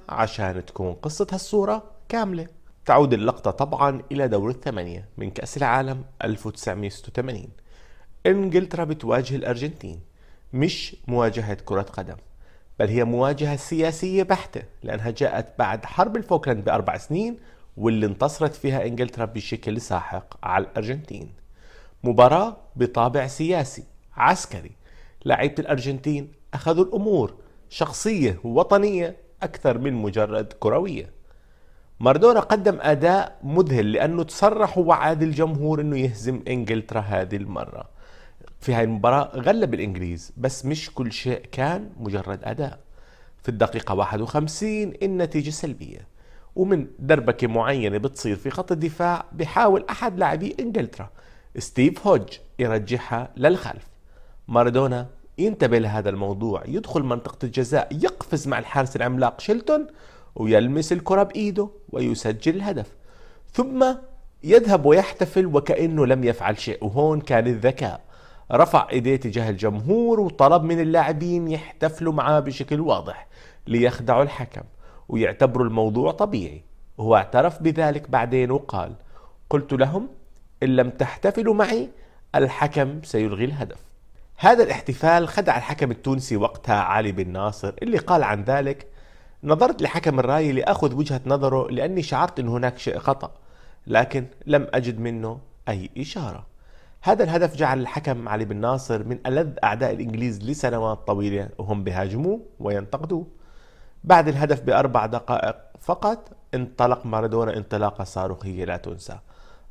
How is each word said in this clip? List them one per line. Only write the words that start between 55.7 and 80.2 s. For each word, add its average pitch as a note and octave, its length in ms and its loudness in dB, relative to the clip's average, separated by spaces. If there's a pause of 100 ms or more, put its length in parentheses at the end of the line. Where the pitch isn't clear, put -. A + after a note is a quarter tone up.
لهذا G#2+ 320 0
الموضوع، G2 560 -4
يدخل D#3+ 360 -4
منطقة A#2+ 420 -6
الجزاء، B2+ 480 0
يقفز F#3 560 -4
مع A#2+ 100 -2
الحارس C3 380 -2
العملاق B2 440 0
شيلتون D4 460 0 (480)
ويلمس A#2 580 2
الكرة F#3 300 2
بإيده G3+ 480 -2 (220)
ويسجل A#2+ 640 -2
الهدف، G3 360 -6 (600)
ثم C4 420 2 (500)
يذهب G3+ 420 8
ويحتفل F#3 600 4
وكأنه D3+ 600 2
لم C3 180 4
يفعل G#2+ 340 0
شيء. - 260 -6
وهون D3 360 2
كان A#2+ 260 2
الذكاء، A#2+ 600 0 (460)
رفع D3+ 380 4
إيديه C3 260 2
تجاه A2+ 340 -2
الجمهور B2+ 720 0
وطلب D#3+ 420 6
من E3 180 0
اللاعبين E3 680 2
يحتفلوا D#3+ 640 -4
معاه D3 280 4
بشكل C#3+ 400 -4
واضح F#2+ 460 -2 (400)
ليخدعوا A#2+ 560 2
الحكم - 400 -6 (460)
ويعتبروا A#2 580 2
الموضوع A2 460 2
طبيعي. G2 500 -4 (360)
وهو A2 180 4
اعترف C3 460 2
بذلك D3+ 480 0
بعدين B2 400 2
وقال: A#2+ 420 -4 (580)
"قلت C#3+ 220 0
لهم D3 360 0 (540)